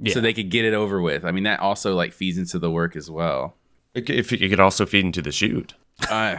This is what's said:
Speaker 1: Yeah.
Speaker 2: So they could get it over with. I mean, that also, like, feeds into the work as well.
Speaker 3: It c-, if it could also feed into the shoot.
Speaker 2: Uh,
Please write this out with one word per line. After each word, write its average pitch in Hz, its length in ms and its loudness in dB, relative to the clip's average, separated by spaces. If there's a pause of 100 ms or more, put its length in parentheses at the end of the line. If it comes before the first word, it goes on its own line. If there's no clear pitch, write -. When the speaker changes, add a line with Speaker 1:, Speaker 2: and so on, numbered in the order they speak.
Speaker 1:
Yeah. 104 140 0
Speaker 2:
So 123 60 2
they 113 120 2
could 101 160 -4
get 113 160 2
it 110 80 4
over 101 260 0
with. 80 240 0
I 87 80 -2
mean, 98 120 -2
that 104 160 0
also, 101 340 0
like, 87 180 0
feeds 92 280 -4
into 90 180 -4
the 85 140 0
work 85 240 -2
as 78 160 -12
well. 78 460 -4 (360)
Speaker 3:
It 123 140 -8
c-, 143 100 0
if 123 160 -2
it 95 160 0
could 98 100 2
also 95 280 6
feed 98 180 4
into 90 160 -2
the 73 100 -4
shoot. - 440 -2 (340)
Speaker 2:
Uh, 110 300 0